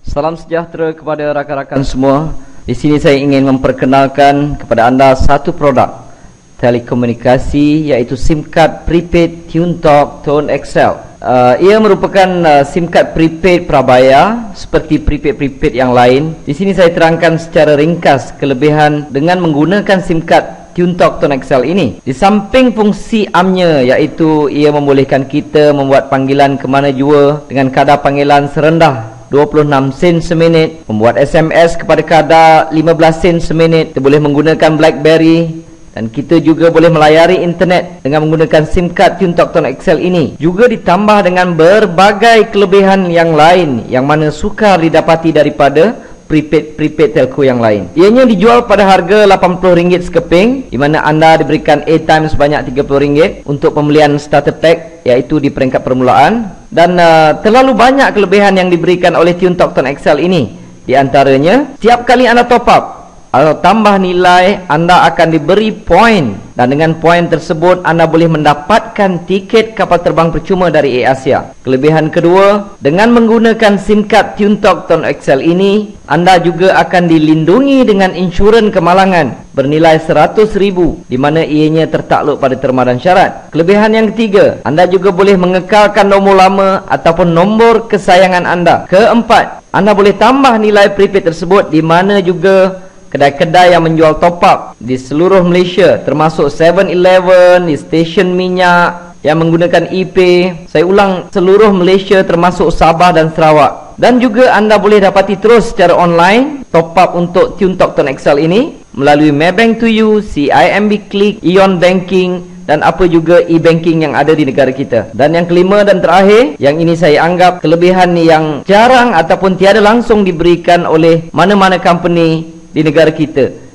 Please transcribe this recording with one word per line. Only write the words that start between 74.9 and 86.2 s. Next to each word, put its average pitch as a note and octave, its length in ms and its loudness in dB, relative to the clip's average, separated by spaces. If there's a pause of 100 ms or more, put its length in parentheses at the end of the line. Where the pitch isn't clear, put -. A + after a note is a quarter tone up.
X C#3 240 -6
L C3+ 160 0
ini, G3 480 0 (160)
anda E3+ 320 2
juga E3+ 400 0
akan F3 320 0
dilindungi E3 720 2
dengan G3 320 0
insurans G3+ 560 2
kemalangan F3+ 800 0
bernilai D#3 480 0
seratus F3+ 560 0
ribu, F3+ 480 -2
di B2 160 -6
mana D3+ 240 0
ianya D#3 480 0
tertakluk C#3+ 480 -2
pada C3 160 -2
terma B2+ 320 -2
dan B2 80 -2
syarat. F3 560 -2
Kelebihan G3+ 400 0
yang A3 240 0
ketiga, G3 480 0
anda E3 240 0
juga F#3 240 0
boleh G3 240 2
mengekalkan G3 720 0
nombor G3 320 2